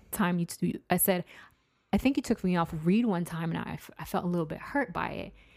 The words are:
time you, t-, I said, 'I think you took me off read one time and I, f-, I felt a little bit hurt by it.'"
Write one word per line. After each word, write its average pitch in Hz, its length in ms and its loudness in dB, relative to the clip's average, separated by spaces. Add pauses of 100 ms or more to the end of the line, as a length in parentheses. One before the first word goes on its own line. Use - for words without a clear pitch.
(120)
time 180 260 2
you, 170 80 0
t-, - 340 -2 (100)
I 180 60 6
said, 180 280 2 (680)
'I 202 60 4
think 269 180 2
you 277 60 0
took - 220 -2
me 180 120 4
off 170 180 0 (100)
read 208 220 6
one 175 180 0
time 165 260 -4
and 160 100 -2
I, - 140 -8
f-, - 240 -14
I 160 60 -8
felt - 200 -2
a 180 40 0
little 175 180 0
bit 160 120 -8
hurt 233 340 -2
by 170 180 -2
it.'" - 220 -8 (240)